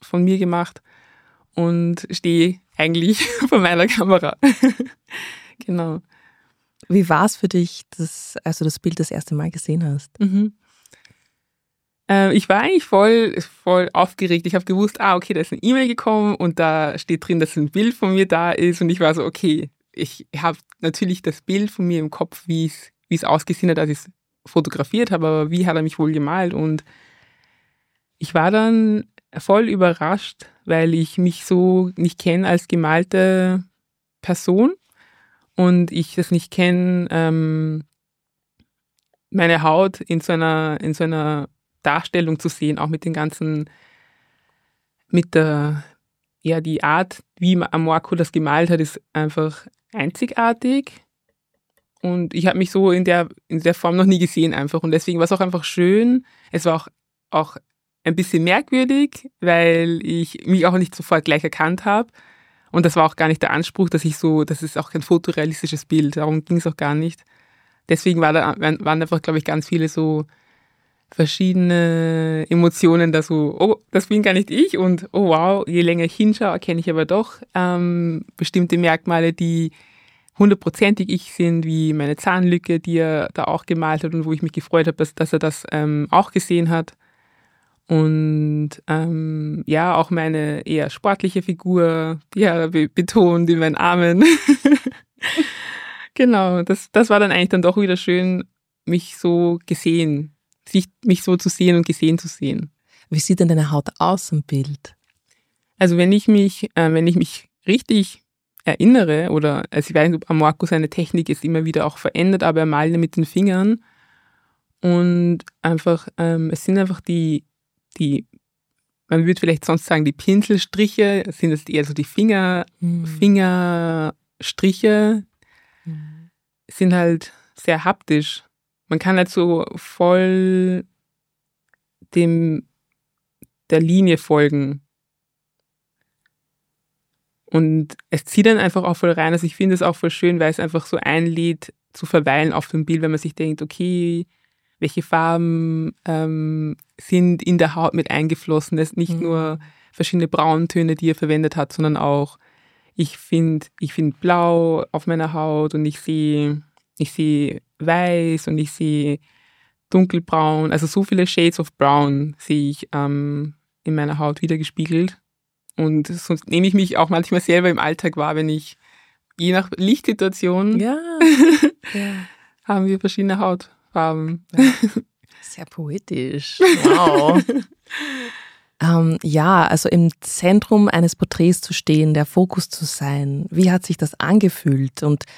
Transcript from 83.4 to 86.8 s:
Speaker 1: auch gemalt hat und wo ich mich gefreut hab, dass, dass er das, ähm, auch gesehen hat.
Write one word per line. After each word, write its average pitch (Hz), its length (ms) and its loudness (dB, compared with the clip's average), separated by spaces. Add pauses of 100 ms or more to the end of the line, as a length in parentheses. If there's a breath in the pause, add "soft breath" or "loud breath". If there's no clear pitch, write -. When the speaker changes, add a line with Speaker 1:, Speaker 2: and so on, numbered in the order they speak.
Speaker 1:
auch 165 220 -4
gemalt 156 380 -2
hat 165 100 -6
und 165 100 -4
wo 160 80 -4
ich 156 100 -4
mich 160 100 -6
gefreut 165 360 0
hab, 160 80 -4
dass, - 180 -4
dass - 180 -4
er 156 60 0
das, 156 340 -4
ähm, 151 380 -2
auch 196 220 2
gesehen 170 380 0
hat. 165 220 -2 (960)